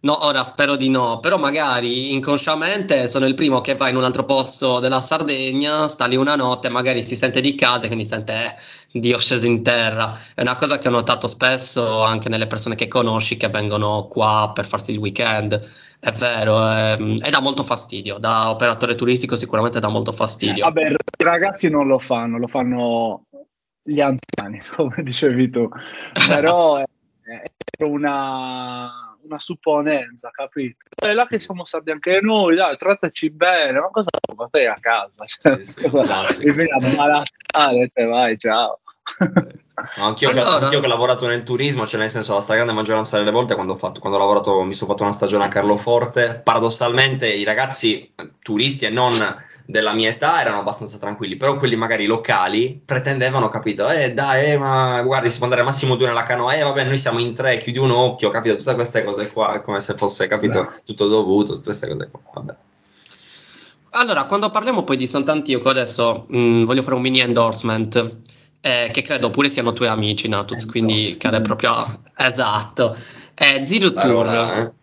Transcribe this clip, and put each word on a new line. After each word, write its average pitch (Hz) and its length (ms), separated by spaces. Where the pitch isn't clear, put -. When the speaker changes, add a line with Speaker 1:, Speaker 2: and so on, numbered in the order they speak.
Speaker 1:
no, 151 240
ora 135 200
spero 143 320
di 156 120
no, 120 300
però 175 180
magari 135 760
inconsciamente 156 960
sono 131 160
il 131 80
primo 131 280
che 135 140
va 135 140
in 127 80
un 127 60
altro 127 200
posto 131 560
della 127 220
Sardegna, 147 840
sta 147 180
lì 123 100
una 139 200
notte, 127 340
magari 123 340
si 123 120
sente 127 260
di 139 140
casa 123 300
e - 20
quindi 110 180
sente, 110 280
"Eh, 123 60
Dio 120 180
sceso 117 300
in 117 160
terra." 113 540
È - 60
una 127 140
cosa 143 220
che 131 100
ho 127 40
notato 123 360
spesso 123 760
anche 110 260
nelle 110 180
persone 110 280
che 113 120
conosci 113 500
che 113 120
vengono 104 580
qua 107 460
per 104 140
farsi 107 240
il 107 80
weekend. 107 600
È 117 120
vero, 110 540
ehm, 110 580
e 143 80
dà 147 100
molto 135 220
fastidio, 101 560
da 113 320
operatore 117 420
turistico 123 420
sicuramente 117 440
dà 107 100
molto 107 220
fastidio. - 520
Speaker 2:
Vabbè, 156 280
i - 40
ragazzi 170 480
non 143 160
lo 135 100
fanno, 117 400
lo 120 100
fanno 120 760
gli 147 180
anziani, 120 640
<laughs> - 140
come 135 240
dicevi 131 500
tu. 120 180
Però 156 500
Speaker 1:
<laughs> - 0
Speaker 2:
è, 135 80
è 151 60
una, 131 1080
una 151 160
supponenza, 147 920
capito? 135 540
"È 208 180
là 240 120
che 240 140
siamo 180 260
stati 156 240
anche 175 320
noi, 202 340
dai, 170 220
trattaci 175 540
bene, 156 480
ma 175 100
cosa, 202 200
ma 117 140
stai 139 180
a 104 120
casa?" 107 460
Cioè, - 380
Speaker 3:
Sì, - 180
sì, 156 80
Speaker 2:
<laughs> - 0
Speaker 3:
classico. 110 580
Speaker 2:
mi 147 60
vieni 160 180
a 131 240
barattare, 143 960
te 120 140
vai, 117 320
ciao. 110 420
<laughs> - 480
Speaker 3:
No, 104 100
anch'io 120 260
che, 127 80
Speaker 1:
Allora. 143 260
Speaker 3:
anch'io 139 140
che 139 80
ho - 20
lavorato 123 380
nel 120 160
turismo, 123 420
cioè 107 140
nel 107 100
senso, 107 240
la 101 80
stragrande 110 320
maggioranza 110 460
delle 104 100
volte 117 240
quando 92 200
ho 92 40
fatto, - 220
quando 98 180
ho 101 40
lavorato, 98 420
mi 95 100
sono 98 160
fatto 101 140
una 101 80
stagione 101 320
a 101 60
Carloforte, 117 920
paradossalmente 120 880
i 101 120
ragazzi, 110 680
turisti 120 440
e 107 40
non 120 260
della 107 260
mia 110 160
età, 151 320
erano 110 160
abbastanza 101 400
tranquilli, 101 380
però 139 240
quelli 123 160
magari 113 320
locali 113 760
pretendevano, 131 640
capito? 107 380
"Eh, 139 280
dai, 143 380
eh, 147 40
ma 131 460
guardi, 127 260
si 113 80
può 123 80
andare 123 160
massimo 131 340
due 127 120
nella 117 160
canoa, 120 320
eh, 151 80
vabbè, 139 200
noi 131 140
siamo 117 220
in 120 160
tre, 127 220
chiudi 120 200
un 131 140
occhio", 123 400
capito? 110 260
Tutte 127 160
queste 117 300
cose 104 280
qua, 104 220
è 104 80
come 101 180
se 101 140
fosse, 101 320
capito? 104 380
Speaker 2:
Beh. - 200
Speaker 3:
Tutto 104 240
dovuto, 104 460
tutte - 120
queste - 220
cose - 220
qua, - 100
vabbè. 135 220
Speaker 1:
Allora, 214 340
quando 202 240
parliamo 214 340
poi 135 140
di 127 80
Sant'Antioco, 139 640
adesso, 117 560
mm, 117 300
voglio 131 160
fare 131 140
un 123 60
mini 131 180
endorsement, 113 960
eh, 120 320
che 143 100
credo 123 280
pure 139 200
siano 123 220
tuoi 120 160
amici, 107 400
Natuz, 104 380
quindi 110 400
Speaker 2:
Endorsement. 90 160
Speaker 1:
cade 110 200
proprio 110 320
a, 113 260
esatto. 113 800
Eh, 139 320
Zero 185 280
Tour, 101 100
Speaker 3:
Parola, 113 540
eh. 113 140